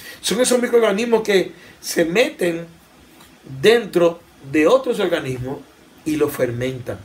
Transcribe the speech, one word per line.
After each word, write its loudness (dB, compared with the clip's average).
Son -2
esos 2
microorganismos 2
que 0
se -2
meten -2
dentro 2
de 4
otros 2
organismos -4
y -2
los 0
fermentan. -4